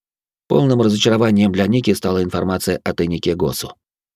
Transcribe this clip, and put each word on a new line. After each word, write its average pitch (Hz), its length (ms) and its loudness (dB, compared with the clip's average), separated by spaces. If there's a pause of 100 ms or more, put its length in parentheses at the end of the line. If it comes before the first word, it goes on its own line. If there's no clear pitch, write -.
(480)
Полным 135 340 2
разочарованием 107 680 2
для 95 160 0
Ники 113 260 0
стала 92 280 -2
информация 90 640 -2
о 90 100 -4
тайнике 85 420 -2
Госу. 73 380 -4 (420)